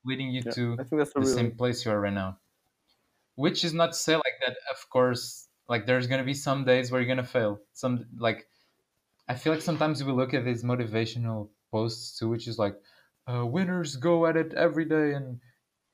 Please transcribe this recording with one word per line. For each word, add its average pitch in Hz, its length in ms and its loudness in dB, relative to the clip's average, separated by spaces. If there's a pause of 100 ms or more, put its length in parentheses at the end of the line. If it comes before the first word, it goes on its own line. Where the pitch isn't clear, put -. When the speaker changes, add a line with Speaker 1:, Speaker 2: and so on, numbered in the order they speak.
Speaker 1:
leading 131 280 -4
you 127 120 -2
Speaker 2:
Yeah, 120 100 -4
Speaker 1:
to 120 260 0
Speaker 2:
I 131 40 -4
think 151 140 -2
that's 143 180 0
a 139 40 2
Speaker 1:
the 135 80 4
same 123 180 4
Speaker 2:
really 117 160 -2
Speaker 1:
place 123 240 0
you 113 60 0
are 104 80 2
right 101 120 0
now. 95 280 -4 (960)
Which 143 300 0
is 160 80 -2
not 165 200 2
to - 40 -6
say, 160 180 2
like, 139 300 0
that, 123 120 -2 (120)
of - 220 -8
course, 123 580 0 (180)
like, 113 200 -2
there's 127 180 2
gonna 135 180 0
be 139 120 -2
some 139 300 -2
days 127 260 4
where 127 100 2
you're 120 60 0
gonna 127 180 0
fail. 107 340 0 (140)
Some, 123 320 -2 (100)
like, 113 320 -2 (800)
I 127 60 -2
feel 156 200 0
like 160 100 -2
sometimes 151 400 0
we 135 80 -2
look 127 240 0
at 120 100 0
these 117 180 -2
motivational 113 880 -2 (220)
posts 113 480 -4
too, 113 100 0
which 117 180 -4
is 110 120 -8
like, 101 200 0 (480)
uh, 123 160 -2
"Winners 165 520 -2
go 165 320 4
at 160 100 4
it 165 160 0
every 160 320 2
day," 151 300 2
and 127 260 -8 (520)